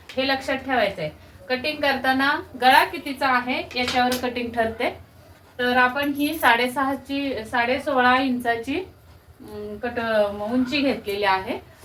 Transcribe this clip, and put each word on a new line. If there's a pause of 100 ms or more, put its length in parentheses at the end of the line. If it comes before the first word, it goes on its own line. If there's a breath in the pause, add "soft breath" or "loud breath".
(120)
हे
लक्षात
ठेवायचं
आहे. (380 loud breath)
कटिंग
करताना (200)
गळा
कितीचा
आहे
याच्यावर
कटिंग
ठरते. (600)
तर
आपण
ही
साडेसहाची,
साडेसोळा
इंचाची, (600)
अं,
कट-,
उंची
घेतलेली
आहे. (260 loud breath)